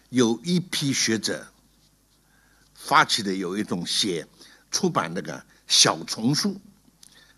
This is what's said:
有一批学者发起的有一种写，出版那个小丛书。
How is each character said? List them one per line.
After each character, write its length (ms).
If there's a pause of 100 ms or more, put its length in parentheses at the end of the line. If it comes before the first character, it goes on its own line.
有 340
一 140
批 360
学 260
者 260 (1300)
发 300
起 180
的 140
有 220
一 60
种 220
写， 400 (460)
出 180
版 240
那 80
个 240 (220)
小 380
丛 280
书。 260 (800)